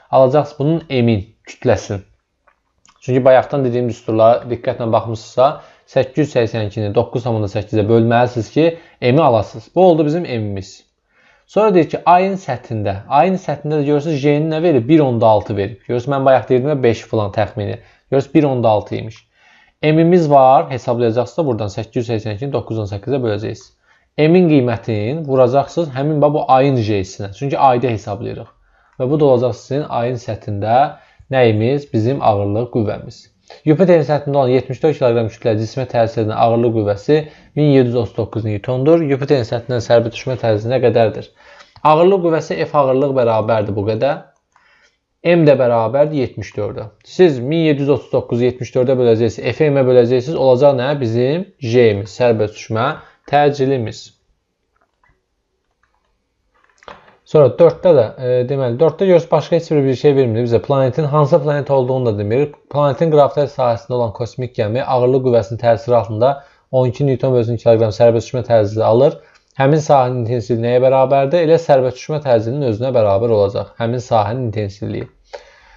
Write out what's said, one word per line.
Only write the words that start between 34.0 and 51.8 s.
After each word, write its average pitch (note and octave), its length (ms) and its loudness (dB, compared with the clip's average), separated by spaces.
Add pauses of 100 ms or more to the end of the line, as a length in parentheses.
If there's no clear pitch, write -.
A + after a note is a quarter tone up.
səthində C#3+ 380 0
olan B2+ 100 2
yetmiş B2+ 320 -2
dörd D#3 140 0
kiloqram A#2 340 0
kütlə A#2 300 -2
cismə A#2+ 260 -6
təsir A2+ 380 -2
edən G#2+ 100 -4
ağırlıq A#2 400 2
qüvvəsi A2 460 0 (340)
min D3 160 2
yeddi B2+ 220 4
yüz B2 80 0
otuz - 160 -8
doqquz A2 320 -6
newtondur. C3 500 0 (140)
Yupiterin C3+ 340 -2
səthindən A#2+ 400 -6
sərbət A#2 320 0
düşmə C3 240 -6
təsiri A2+ 320 -2
nə A#2+ 80 0
qədərdir? G#2+ 480 0 (560)
Ağırlıq E3+ 400 2
qüvvəsi D#3+ 380 -2
F D3+ 120 -4
ağırlıq C3+ 380 0
bərabərdir A2 640 0
bu G2+ 80 -4
qədər. B2+ 380 -4 (960)
M E3+ 200 4
də C#3+ 160 6
bərabərdir B2 560 0
yetmiş A#2 400 -6
dördə. G#2+ 300 -8 (180)
Siz D#3 400 2
min D#3+ 220 -2
yeddi C#3+ 180 0
yüz C#3 80 0
otuz - 200 -4
doqquzu B2 340 -2
yetmiş B2 260 -4
dördə B2+ 240 0
böləcəksiniz, A#2+ 560 0
F D#3 160 -2
M-ə C#3 160 2
böləcəksiniz, B2+ 560 2
olacaq C3+ 380 4
nə? C3 240 -4
Bizim B2 400 -2 (180)
J-miz, A2+ 560 2